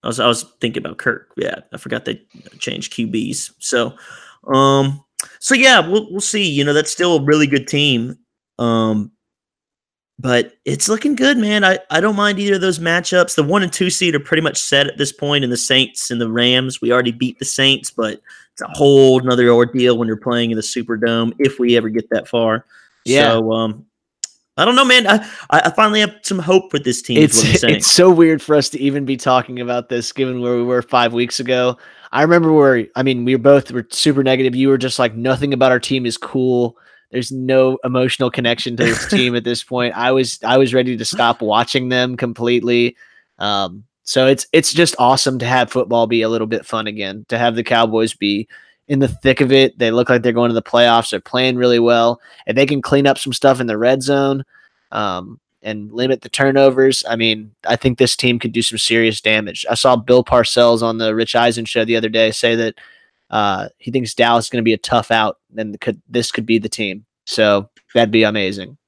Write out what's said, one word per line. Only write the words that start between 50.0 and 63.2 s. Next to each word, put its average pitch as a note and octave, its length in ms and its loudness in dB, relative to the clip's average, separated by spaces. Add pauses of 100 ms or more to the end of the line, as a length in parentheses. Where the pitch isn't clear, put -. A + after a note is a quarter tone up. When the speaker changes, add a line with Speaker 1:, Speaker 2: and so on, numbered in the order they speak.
Speaker 2:
like B2 120 2
they're A#2+ 100 0
going A#2+ 180 0
to A#2 40 -2
the A2+ 60 0
playoffs. A#2 500 2
They're G2 100 -6
playing B2+ 360 -2
really B2 220 2
well. A#2 420 2 (260)
And A2+ 120 -4
they C#3 80 4
can C#3+ 160 -2
clean C#3 240 2
up C#3 100 2
some - 160 -8
stuff C3 300 2
in A#2+ 40 -4
the G#2+ 120 -4
red B2+ 240 2
zone, C#3 420 -2 (480)
um, G2+ 480 -8 (220)
and G#2+ 280 -10
limit B2 300 -2
the - 80 -20
turnovers. C3+ 800 2
I A#2 80 -2
mean, A2 360 -2 (140)
I A#2 100 0
think B2 200 -2
this B2+ 180 2
team A#2+ 240 0
could A#2+ 140 -6
do A#2 80 -2
some A2+ 160 -4
serious A2+ 460 0
damage. G#2+ 480 -2
I A#2 40 0
saw B2+ 220 2
Bill B2 260 4
Parcells A#2 600 2
on A2+ 160 -4
the A2 160 -2
Rich A2+ 200 -4
Eisen A#2 300 0
show A2 220 -2
the A#2 100 0
other A2 140 -2
day A2+ 200 2
say A#2 260 0
that, A2+ 180 -4 (560)